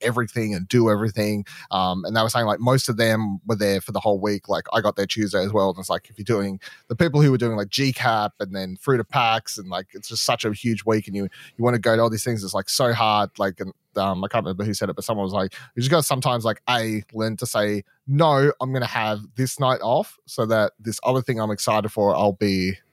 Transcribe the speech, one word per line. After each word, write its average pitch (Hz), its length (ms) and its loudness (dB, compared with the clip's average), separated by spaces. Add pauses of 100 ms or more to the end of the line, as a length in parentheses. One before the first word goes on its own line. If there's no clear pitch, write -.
everything 113 540 -2
and 92 140 -4
do 120 200 6
everything. 104 560 0 (260)
Um, 92 360 0
and 107 100 -2
they 113 60 4
were 113 80 0
saying, 120 160 0
like, 104 140 0
most 127 280 2
of 117 80 -2
them 110 480 0
were 110 120 -2
there 98 260 2
for - 100 -12
the 98 80 -4
whole 101 180 2
week. 101 300 -4
Like, 92 240 -2
I 113 80 2
got 104 160 0
there 98 80 0
Tuesday 98 400 -2
as 101 80 -4
well. 98 160 2
And 90 100 -4
it's 92 120 -12
like, 90 180 -4
if - 80 -20
you're 107 80 -12
doing, 98 340 -2 (280)
the 123 100 -6
people 147 240 2
who 147 120 8
were 127 60 4
doing, 113 180 0
like, 101 120 -4
G 135 240 0
cap 110 480 0
and 98 160 -6
then 92 200 -6
through 135 220 0
to 110 60 -2
pax 113 540 -2
and, 95 100 -14
like, 92 240 -8
it's 98 160 -16
just 113 160 -4
such 123 220 0
a 107 60 0
huge 110 320 -2
week 110 240 2
and 98 60 -10
you, 101 100 -4
you - 400 -8
wanna 120 160 4
go 117 160 4
to 113 40 2
all 117 80 6
these 110 160 -4
things. 117 180 -4
It's, 95 120 -8
like, 98 160 -4
so 120 240 2
hard. 107 420 2
Like, 98 240 -2
and, 95 140 -8 (220)
um, 98 280 0
I 101 40 -6
can't 113 160 -2
remember 95 200 -4
who 110 100 -2
said 98 140 -2
it, 87 80 -6
but 101 80 -10
someone 104 200 -4
was 92 100 -4
like, 95 180 -2 (220)
"You 120 80 -4
just 131 80 0
gotta 160 140 4
sometimes, 127 400 0
like, 110 260 -2
A, 110 320 0 (100)
learn 110 260 -2
to 120 80 -6
say 104 360 0 (240)
no, 143 540 4
I'm 131 120 -4
gonna 127 140 -2
have 107 340 -2 (140)
this 131 240 -2
night 131 240 2
off 131 420 -2
so - 220 -4
that 110 320 2
this 107 240 -8
other 131 180 2
thing 120 200 -4
I'm 107 100 -2
excited 107 400 0
for, 101 240 2
I'll 101 180 4
be 95 420 0 (180)